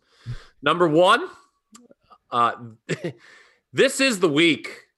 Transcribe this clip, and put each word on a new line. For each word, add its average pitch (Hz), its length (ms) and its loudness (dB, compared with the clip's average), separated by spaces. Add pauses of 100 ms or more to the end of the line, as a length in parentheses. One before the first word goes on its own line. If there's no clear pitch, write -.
(260)
<laughs> - 380 -16
Number 170 240 2
one, 190 400 2 (1040)
uh, 120 220 0 (600)
<laughs> - 600 -20
this 247 280 0
is 254 180 0
the 180 100 2
week, 151 560 -2 (120)